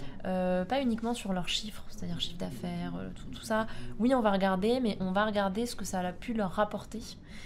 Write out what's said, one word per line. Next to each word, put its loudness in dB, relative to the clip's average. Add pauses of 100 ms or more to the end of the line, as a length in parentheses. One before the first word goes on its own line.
(260)
euh, 2
pas 2
uniquement 2
sur -2
leurs 0
chiffres, -4
c'est-à-dire -4
chiffre -2
d'affaires, -4
euh, -6
tout, -10
tout -12
ça. 0 (300)
Oui, 6
on 6
va 6
regarder, 4
mais 2
on 0
va 4
regarder 2
ce -4
que -4
ça 0
a 0
pu -4
leur 2
rapporter. -2 (460)